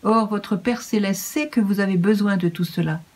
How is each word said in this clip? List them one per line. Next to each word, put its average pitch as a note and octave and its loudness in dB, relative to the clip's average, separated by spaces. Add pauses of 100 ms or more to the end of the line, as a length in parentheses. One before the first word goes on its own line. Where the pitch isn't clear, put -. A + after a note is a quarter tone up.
Or, A3 4
votre G#3 -2
Père A3+ -2
céleste G3 -2
sait D4+ -4
que A#3+ 0
vous G3+ 2
avez G3 2
besoin G3+ 2
de F3 2
tout F3 -4
cela. E3 -4 (140)